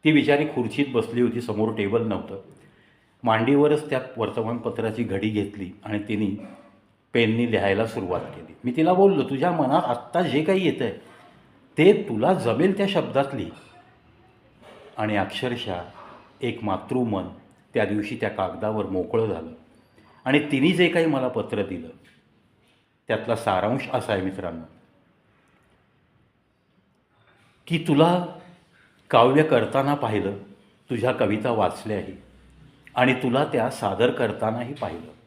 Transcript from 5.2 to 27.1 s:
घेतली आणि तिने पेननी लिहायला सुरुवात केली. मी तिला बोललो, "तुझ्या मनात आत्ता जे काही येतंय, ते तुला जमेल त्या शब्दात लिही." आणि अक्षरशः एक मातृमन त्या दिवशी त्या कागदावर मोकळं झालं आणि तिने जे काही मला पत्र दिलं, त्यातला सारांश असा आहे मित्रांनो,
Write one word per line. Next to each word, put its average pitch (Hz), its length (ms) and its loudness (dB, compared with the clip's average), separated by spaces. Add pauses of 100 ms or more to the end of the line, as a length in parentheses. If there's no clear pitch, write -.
घेतली 101 420 -4 (140)
आणि 104 140 -4
तिने 104 480 -4 (680)
पेननी 117 380 2
लिहायला 101 360 2
सुरुवात 92 340 -4
केली. - 340 -16 (100)
मी 123 120 -2
तिला 160 160 4
बोललो, 185 380 4
"तुझ्या 143 200 0
मनात 151 340 2
आत्ता 143 380 -2
जे 151 220 0
काही 190 220 2
येतंय, 123 320 -2 (800)
ते 208 300 8
तुला 123 260 2
जमेल 160 420 2
त्या 202 120 0
शब्दात 151 360 0 (100)
लिही." 101 160 -8 (1500)
आणि 107 200 -2
अक्षरशः 101 680 -4 (580)
एक 113 240 -6
मातृमन 104 600 -2 (500)
त्या 110 100 2
दिवशी 104 320 -4
त्या 110 120 -2
कागदावर 98 580 -4
मोकळं 95 400 -2
झालं 82 260 -6 (720)
आणि 139 280 0
तिने 143 200 2
जे 170 160 4
काही 165 180 2
मला 135 220 0
पत्र 107 380 -4
दिलं, 85 220 -10 (1200)
त्यातला 110 280 0
सारांश 107 560 0
असा 113 200 -2
आहे 95 100 0
मित्रांनो, 87 420 -8 (3000)